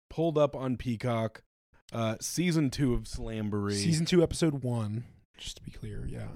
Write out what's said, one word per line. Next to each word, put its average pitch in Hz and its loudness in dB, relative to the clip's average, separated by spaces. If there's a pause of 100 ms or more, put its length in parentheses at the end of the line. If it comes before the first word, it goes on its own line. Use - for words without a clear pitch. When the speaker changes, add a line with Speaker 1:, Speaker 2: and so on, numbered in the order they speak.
Speaker 1:
pulled 160 0
up 147 4
on 127 -2
Peacock, 113 -2 (480)
uh, 110 -2
season 160 2
two 127 2
of 113 0
Slamboree. 104 -2
Speaker 2:
Season 156 2
two, 175 6
episode 156 2
one, 117 -2 (340)
just - -12
to - -20
be - -14
clear, - -10
yeah. 113 -8